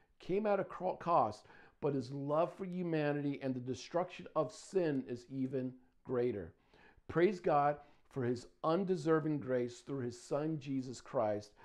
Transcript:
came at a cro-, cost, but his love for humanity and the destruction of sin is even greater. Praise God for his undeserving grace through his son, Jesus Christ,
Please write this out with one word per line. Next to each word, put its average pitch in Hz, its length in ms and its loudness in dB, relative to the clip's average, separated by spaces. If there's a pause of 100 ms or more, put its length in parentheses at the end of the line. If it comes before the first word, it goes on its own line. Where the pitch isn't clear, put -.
(180)
came 208 280 -2
at 202 120 4
a 185 60 0
cro-, 180 320 -4
cost, 139 500 2 (340)
but 139 140 2
his 127 160 -2
love 147 420 0
for 196 120 -10
humanity 151 760 -2
and 131 140 -2
the 127 60 -6
destruction 175 760 -4
of 156 160 0
sin 151 560 0
is 120 240 -8
even 131 420 -4 (300)
greater. 120 500 0 (540)
Praise 180 320 4
God 147 400 4 (300)
for 131 160 -2
his 120 240 0 (160)
undeserving 160 720 4
grace 127 440 0
through 139 180 -6
his 120 200 -4
son, 156 380 -2
Jesus 131 420 -4
Christ, 107 520 0 (120)